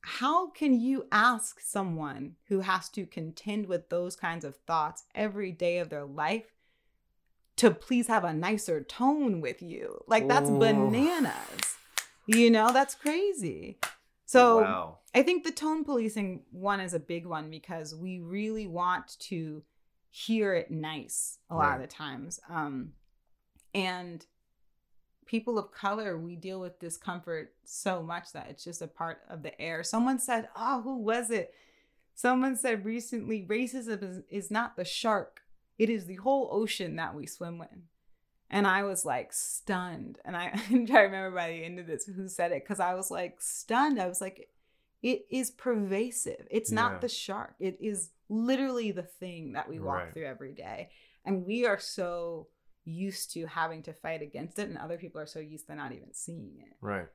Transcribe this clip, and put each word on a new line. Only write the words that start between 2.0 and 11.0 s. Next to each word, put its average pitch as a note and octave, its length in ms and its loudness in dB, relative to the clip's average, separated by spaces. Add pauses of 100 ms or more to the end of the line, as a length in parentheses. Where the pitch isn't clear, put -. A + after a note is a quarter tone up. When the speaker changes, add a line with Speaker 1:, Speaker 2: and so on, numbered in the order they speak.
Speaker 1:
who G3 140 2
has F#3+ 280 0
to F#3+ 180 -6
contend G3+ 600 -6
with E3+ 220 -2
those F3 260 -2
kinds E3 300 -6
of C#3 100 -10 (120)
thoughts D#3+ 360 -2 (120)
every G3+ 360 -2
day F3 280 0
of D#3+ 100 -4
their D3 160 -8
life D#3 480 -4 (1000)
to A3+ 160 8
please A#3+ 360 0
have A3 160 4
a E3 100 -2
nicer F3 500 0
tone B3+ 580 2
with B2+ 220 -4
you? - 440 -10
Like, A3+ 200 4
that's C#4 240 6
Speaker 2:
Ooh. G#3 80 6
Speaker 1:
bananas. A3+ 1160 4 (520)